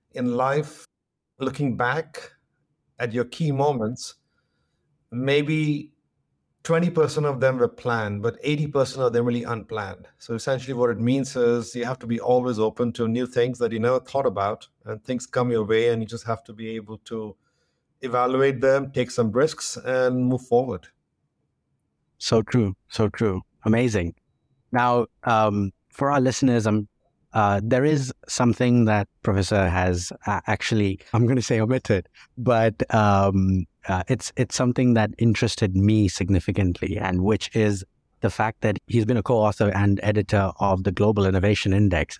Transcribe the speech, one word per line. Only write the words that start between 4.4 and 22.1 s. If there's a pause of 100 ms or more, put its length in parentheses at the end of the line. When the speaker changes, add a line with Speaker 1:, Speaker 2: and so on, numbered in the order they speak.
Speaker 1:
maybe (720)
twenty
percent
of
them
were
planned,
but
eighty
percent
of
them
really
unplanned. (100)
So
essentially
what
it
means
is
you
have
to
be
always
open
to
new
things
that
you
never
thought
about, (160)
and
things
come
your
way,
and
you
just
have
to
be
able
to (640)
evaluate
them,
take
some
risks,
and
move
forward. (1300)